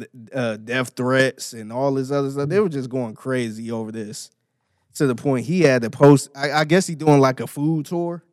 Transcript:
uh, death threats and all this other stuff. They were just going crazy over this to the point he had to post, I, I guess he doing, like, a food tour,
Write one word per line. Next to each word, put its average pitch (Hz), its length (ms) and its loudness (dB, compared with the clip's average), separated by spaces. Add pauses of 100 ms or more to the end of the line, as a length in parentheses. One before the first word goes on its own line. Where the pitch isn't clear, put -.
(340)
uh, 117 240 -4
death 120 380 -4
threats 131 580 0
and 110 180 -14
all 135 220 -2
this 135 180 -4
other 143 180 -2
stuff. 139 200 -4
They 190 100 2
were 214 100 2
just 135 200 -6
going 120 260 -6
crazy 117 560 -6
over 113 200 -6
this 110 380 -12 (680)
to 147 120 0
the 123 80 0
point 127 300 -2
he 170 160 0
had 131 220 4
to 113 60 -4
post, 143 460 6
I, 143 160 -4
I 151 140 2
guess 175 220 2
he 170 80 -8
doing, 147 260 4
like, 131 180 2
a 110 80 -8
food 151 380 -2
tour, 170 480 -6